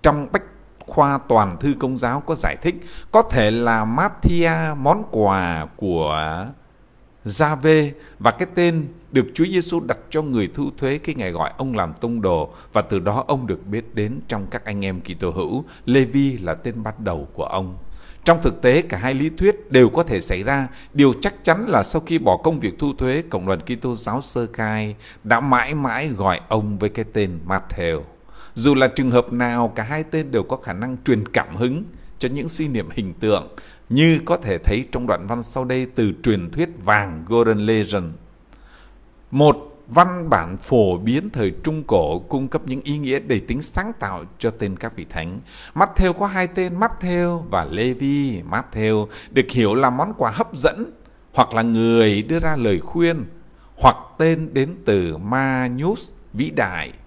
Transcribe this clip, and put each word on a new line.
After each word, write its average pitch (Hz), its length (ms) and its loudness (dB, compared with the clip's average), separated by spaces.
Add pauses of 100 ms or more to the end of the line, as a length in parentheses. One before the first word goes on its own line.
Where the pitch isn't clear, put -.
Trong 147 300 2
Bách - 100 0 (360)
khoa 143 400 2 (100)
Toàn 101 320 4
thư 139 180 2
Công 131 200 -2
giáo 127 220 -2
có 160 140 -4
giải - 280 -2
thích, 175 120 0 (380)
có 117 100 8
thể 110 280 4
là 113 340 2
Matthia, 170 680 2 (260)
món 175 320 2
quà 92 560 0 (100)
của 80 720 -2 (760)
Gia-vê, 147 680 2 (260)
và 117 120 4
cái 185 240 -4
tên 165 320 2 (260)
được 131 220 4
Chúa 160 100 4
Giêsu 170 360 0
đặt - 180 -4 (120)
cho 156 120 -2
người 120 320 0
thu 143 240 -4
thuế 139 240 -2
khi - 120 -6
Ngài 104 160 -4
gọi 82 260 -4
ông 131 180 -4
làm 87 200 -2
tông 117 260 -4
đồ, 85 340 0 (180)
và 104 100 2
từ 98 160 -2
đó 104 300 -2
ông 131 180 0
được 90 200 -6
biết 104 280 -8
đến 107 340 -4
trong 101 220 -6
các - 140 -10
anh 101 200 -6
em 92 160 -4
Kitô 87 300 -6
hữu. 92 340 -4 (200)
Levi 131 540 2
là 85 160 -4
tên 110 280 -8
ban 107 160 -6
đầu 85 340 -4
của - 120 -6
ông. 92 340 -6 (460)
Trong 165 180 6
thực 123 200 4
tế, 131 200 6
cả 165 160 -4
hai 127 160 -2
lý 147 160 0
thuyết 185 420 2
đều 127 160 10
có 165 140 2
thể 117 180 0
xảy 92 220 -4
ra. 135 260 -2 (260)
Điều 139 260 8
chắc 202 220 -2
chắn 202 260 2
là 127 140 4
sau 156 240 -2
khi 165 120 0
bỏ 92 180 4
công 160 240 0
việc - 180 -6
thu 143 200 -2
thuế, 131 320 0
cộng 92 160 -4
đoàn 92 140 0
Kitô 120 340 -6
giáo 113 260 -6
sơ 123 320 -4
khai 107 440 -4 (280)
đã 117 160 4
mãi 131 340 2
mãi 139 340 -2
gọi 98 400 0
ông 104 300 -2
với 101 120 0
cái 113 220 -6
tên 92 340 -2
Matthew. 87 560 -2 (520)
Dù 135 200 4
là 131 140 4
trường 131 220 0
hợp 123 220 2
nào, 120 440 0
cả 117 60 -4
hai 151 220 -6
tên 156 260 -4
đều 113 120 0
có 127 140 -4
khả 113 160 -10
năng 120 320 -6
truyền 110 240 2
cảm - 280 -2
hứng 127 280 -2 (340)
cho 135 100 -4
những 139 200 -6
suy 156 200 -4
niệm 107 240 -4
hình 98 220 -6
tượng, 101 340 0 (400)
như 160 360 6
có 170 120 2
thể 104 220 -2
thấy 110 340 2
trong 123 140 -4
đoạn 92 200 0
văn 117 160 -4
sau 131 220 -6
đây 127 300 -2
từ 104 180 2 (100)
truyền 92 280 0
thuyết 165 180 -2 (160)
vàng 95 440 0
Golden 113 300 4
Legend. 104 460 0 (1300)
Một 143 260 6 (300)
văn 175 440 2
bản 90 260 0
phổ 95 420 2
biến 131 320 -2
thời 107 200 0
Trung 156 360 -4
Cổ 85 320 2
cung 131 300 -4
cấp 156 180 -4
những 131 140 -6
ý 147 180 -6
nghĩa 139 200 -2
đầy 123 220 0
tính 127 220 -6
sáng 202 380 -6
tạo 92 240 -6 (140)
cho 113 120 -2
tên 104 260 -6
các - 200 -10
vị 85 120 -12
thánh. 90 320 -8 (340)
Matthew 185 380 2
có 185 140 -2
hai 190 200 -2
tên, 180 320 -4
Matthew 175 600 -2
và 98 260 -2
Levi. 127 840 -2
Matthew 110 560 0 (240)
được 127 200 2
hiểu 110 240 2
là 131 160 4
món 135 240 -2
quà 120 160 0
hấp 170 240 -4
dẫn, 156 360 -2 (420)
hoặc 117 220 2
là 113 80 4
người 113 600 4
đưa 160 180 -2
ra 160 160 2
lời 113 240 2
khuyên, 170 440 0 (520)
hoặc 123 200 6 (220)
tên 160 360 2
đến 139 200 0 (100)
từ 90 320 2
Manius, 127 920 -2 (220)
vĩ 127 180 -2
đại 90 420 -4 (140)